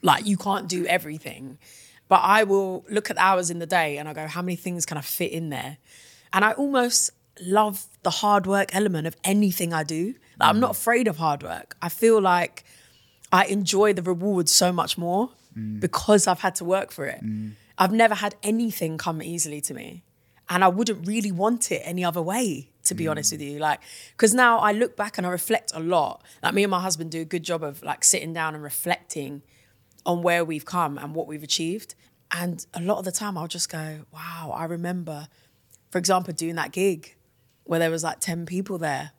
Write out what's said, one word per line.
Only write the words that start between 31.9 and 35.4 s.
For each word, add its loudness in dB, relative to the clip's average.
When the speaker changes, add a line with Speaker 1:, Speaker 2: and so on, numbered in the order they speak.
Speaker 1:
And -4
a -8
lot 0
of -8
the -4
time -6
I'll -6
just -6
go, -10
"Wow, -12
I -6
remember," -6